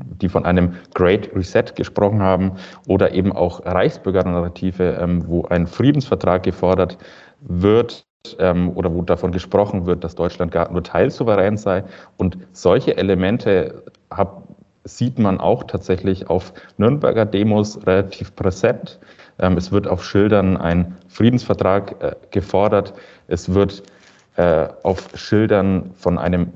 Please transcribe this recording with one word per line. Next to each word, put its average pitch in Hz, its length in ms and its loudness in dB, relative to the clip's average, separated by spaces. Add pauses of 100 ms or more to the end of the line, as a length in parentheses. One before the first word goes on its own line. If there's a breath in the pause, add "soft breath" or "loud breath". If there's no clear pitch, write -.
(220)
die 92 80 0
von 82 160 0
einem 87 300 2 (180 loud breath)
Great 98 420 2
Reset 98 400 -2
gesprochen 104 460 0
haben 95 360 2 (280 loud breath)
oder 95 280 2
eben 92 180 0
auch - 340 -2
Reichsbürgernarrative, 90 1400 -2
ähm, 87 260 -2
wo 85 180 -2
ein 85 200 0
Friedensvertrag 95 800 0
gefordert 92 560 0 (400 loud breath)
wird, 104 680 2 (320)
ähm, 90 400 2
oder 85 160 -2
wo 87 80 -2
davon 87 300 -2
gesprochen 95 560 0
wird, 87 160 -2
dass 82 100 -8
Deutschland 85 380 -4
gar 85 200 -2
nur 85 120 -2
teilsouverän 104 720 0
sei. 98 260 -2 (340 loud breath)
Und 92 200 -2 (160)
solche 92 440 2
Elemente 95 840 0 (280)
hab, - 360 -4 (360)
sieht 127 340 -6
man 101 220 2
auch 107 240 0
tatsächlich 92 680 -4
auf - 240 -4 (240 loud breath)
Nürnberger 120 480 2
Demos 104 600 0
relativ 95 480 -2
präsent. - 640 -2 (400 loud breath)
Ähm, 92 180 2
es 92 140 -4
wird 98 160 0
auf 90 180 -4
Schildern 98 520 2
ein 87 400 -2 (100)
Friedensvertrag, 101 960 0
äh, - 120 -4 (140)
gefordert. 101 640 0 (340 loud breath)
Es 90 260 -4
wird, 98 300 2 (520 soft breath)
äh, 82 320 2 (160)
auf 92 320 -2
Schildern 104 800 2
von 87 240 0
einem 87 360 0